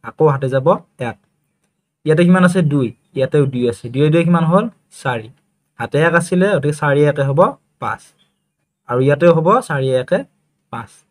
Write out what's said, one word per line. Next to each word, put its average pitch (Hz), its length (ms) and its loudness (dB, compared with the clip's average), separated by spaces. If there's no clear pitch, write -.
আকৌ 156 220 -4
হাতে 135 180 -4
যাব 131 180 -2
এক। 117 160 -8
ইয়াতে 156 180 2
কিমান 180 240 4
আছে? 185 140 0
দুই। 139 260 -2
ইয়াতেও 135 320 0
দুই 123 220 -4
আছে। - 200 -8
দুয়ে 139 220 0
দুয়ে 165 140 2
কিমান 170 260 2
হ'ল? 196 140 2
চাৰি। 120 280 -6
হাতে - 180 -6
এক 165 140 2
আছিলে, 180 340 0
গতিকে 147 240 -2
চাৰি 143 220 0
একে 143 180 -4
হ'ব 139 120 0
পাঁচ। 110 240 -8
আৰু 123 180 -2
ইয়াতেও 151 280 2
হ'ব 160 140 0
চাৰি 135 200 -4
একে 175 160 -2
পাঁচ। 113 180 -14